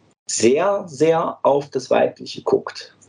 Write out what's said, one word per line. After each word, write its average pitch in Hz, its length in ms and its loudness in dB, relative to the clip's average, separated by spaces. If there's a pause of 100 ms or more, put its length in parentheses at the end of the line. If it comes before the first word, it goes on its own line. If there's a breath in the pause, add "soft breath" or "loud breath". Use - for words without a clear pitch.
(280)
sehr, 185 580 2
sehr 160 560 0
auf 139 280 2
das - 200 -8
Weibliche - 520 -2
guckt. - 520 -4 (140)